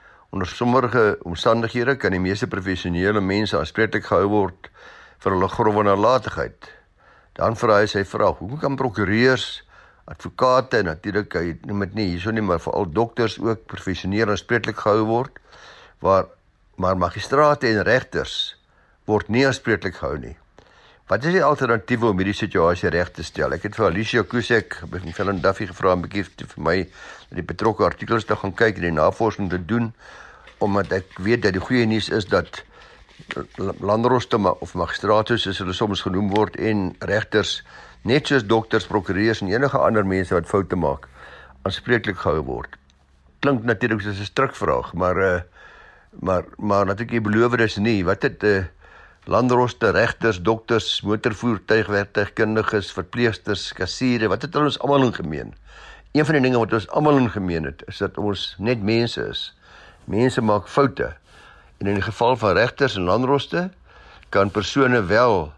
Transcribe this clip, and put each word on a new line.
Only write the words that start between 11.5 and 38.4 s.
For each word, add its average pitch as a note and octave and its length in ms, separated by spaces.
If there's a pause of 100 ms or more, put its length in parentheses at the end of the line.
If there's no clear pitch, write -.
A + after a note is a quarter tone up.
noem G#2 140
dit G2 140
nie G#2 140
hierso F2 240
nie, A2 100
maar F2 180
veral F2 320
dokters A2+ 480
ook G#2+ 260
professioneel G2 640
aanspreeklik G#2+ 460
gehou G#2+ 300
word, A#2+ 340 (600)
waar, F#2+ 260 (500)
maar F#2 220
magistrate C3+ 720
en G#2+ 160
regters - 760 (480)
word G#2 240
nie B2 180
aanspreeklik G2+ 480
gehou C#2+ 220
nie? A#1+ 200 (720)
Wat G#2+ 160
is E3+ 100
die F3+ 100
alternatiewe B2 600
om G2+ 120
hierdie G2 160
situasie F2+ 560
reg E2+ 220
te - 120
stel?" C#2+ 300
Ek F2 100
het G2+ 120
vir A2 100
Alicia G#2+ 380
Kusek A#2 540 (120)
van F2 240
Phil F#2+ 160
and F#2+ 120
Duffy G2 260
gevra F#2 260
om F2+ 60
'n F2 100
bietjie - 260
te, - 100
vir - 180
my E2+ 260 (400)
die F2+ 140
betrokke G#2 420
artikels G#2+ 400
te G#2 100
gaan F#2+ 180
kyk A2+ 220
en E2+ 60
die E2+ 100
navorsing F#2 580
te F2+ 160
doen, A2+ 280 (680)
omdat G2 320
ek F#2 260
weet G#2+ 260
dat G2 100
die F#2 80
goeie B2 240
nuus A2 240
is G#2+ 160
dat - 380 (920)
l-, F#2+ 220
landroste A#2 580
ma-, G2 220
of - 160
magistrate, G#2 600
soos G2 200
hulle F2+ 160
soms G#2 280
genoem F#2+ 280
word, G#2 260
en G2+ 440
regters, G2+ 640 (400)
net C#3 240
soos C3 160